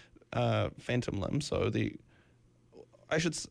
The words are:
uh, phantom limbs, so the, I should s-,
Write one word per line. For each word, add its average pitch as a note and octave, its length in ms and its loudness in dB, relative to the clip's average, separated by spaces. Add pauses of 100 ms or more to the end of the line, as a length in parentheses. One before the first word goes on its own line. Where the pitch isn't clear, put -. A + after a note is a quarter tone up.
(320)
uh, A2+ 380 2 (100)
phantom A#2+ 420 -2
limbs, - 240 0
so F#2+ 240 2
the, A2+ 260 0 (1160)
I D#3 80 2
should E3 140 0
s-, - 180 -6